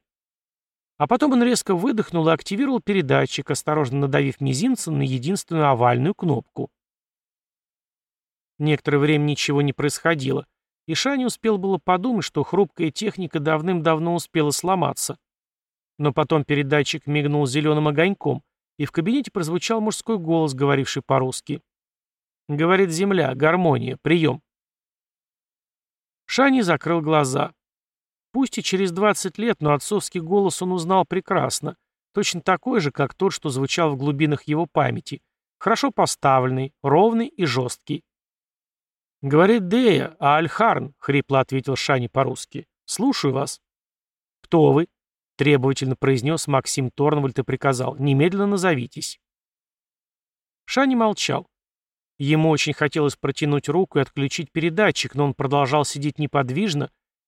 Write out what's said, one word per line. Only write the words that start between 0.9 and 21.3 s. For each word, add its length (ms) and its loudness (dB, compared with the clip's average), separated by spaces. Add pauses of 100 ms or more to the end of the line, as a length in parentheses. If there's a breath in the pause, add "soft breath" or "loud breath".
А 80 0
потом 280 2
он 100 4
резко 320 0
выдохнул 520 0
и 40 6
активировал 500 -2
передатчик, 680 0
осторожно 480 -2
надавив 420 -2
мизинцем 560 -2
на 60 0
единственную 640 -2
овальную 480 2
кнопку. 560 -4 (1900)
Некоторое 400 0
время 280 2
ничего 360 0
не 120 2
происходило, 720 -2 (400)
и 80 -4
Шани 300 -2
успел 340 0
было 180 0
подумать, 480 0
что 180 -2
хрупкая 460 0
техника 500 -6
давным-давно 760 0
успела 340 -2
сломаться. 720 -2 (800)
Но 140 0
потом 320 2
передатчик 600 -2
мигнул 400 0
зелёным 420 0
огоньком, 560 0 (340)
и 80 -4
в 60 -6
кабинете 380 -2
прозвучал 520 -4
мужской 360 -4
голос, 360 0
говоривший 500 0
по-русски. 580 -2 (840)